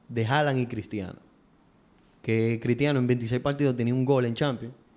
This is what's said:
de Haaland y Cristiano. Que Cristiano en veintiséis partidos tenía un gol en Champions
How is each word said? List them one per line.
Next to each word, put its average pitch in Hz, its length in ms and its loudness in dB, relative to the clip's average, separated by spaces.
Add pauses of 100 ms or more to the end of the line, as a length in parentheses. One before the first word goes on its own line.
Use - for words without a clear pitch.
de 117 180 -2
Haaland 139 340 2
y 120 80 -2
Cristiano. 104 520 -8 (1040)
Que 113 400 0
Cristiano 135 380 2
en 123 80 0
veintiséis 120 340 0
partidos 139 340 0
tenía 120 180 0
un 127 120 2
gol 131 200 2
en 117 100 -2
Champions 127 380 -4 (240)